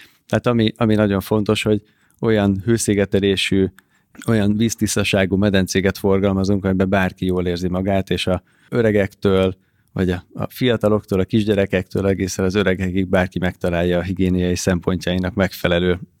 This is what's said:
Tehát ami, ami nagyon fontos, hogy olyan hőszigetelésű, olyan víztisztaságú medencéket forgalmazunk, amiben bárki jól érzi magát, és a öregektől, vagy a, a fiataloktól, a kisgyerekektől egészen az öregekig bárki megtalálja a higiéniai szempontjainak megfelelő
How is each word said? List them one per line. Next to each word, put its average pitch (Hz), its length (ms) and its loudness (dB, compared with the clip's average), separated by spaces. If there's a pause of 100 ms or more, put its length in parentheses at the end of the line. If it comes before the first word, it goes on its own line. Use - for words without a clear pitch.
(260)
Tehát - 220 -2
ami, 113 280 2
ami 107 200 2
nagyon 101 240 2
fontos, 107 440 0
hogy 107 180 0 (380)
olyan 101 460 0
hőszigetelésű, 98 1000 2 (640)
olyan 104 300 2
víztisztaságú 101 800 0
medencéket 95 640 0
forgalmazunk, 98 680 0
amiben 95 240 0
bárki 95 360 -2
jól 90 220 -2
érzi 87 200 -4
magát, 95 420 -2
és 90 180 -2
a - 160 0 (260)
öregektől, 98 840 2 (360)
vagy 92 180 -2
a, 90 240 -4
a - 160 -6
fiataloktól, 107 720 -2
a 92 40 0
kisgyerekektől 98 840 0
egészen 95 380 -2
az 92 100 0
öregekig 92 520 0
bárki 92 320 0
megtalálja 87 580 -2
a 85 40 0
higiéniai 90 540 0
szempontjainak 90 800 -2
megfelelő 90 640 -2 (220)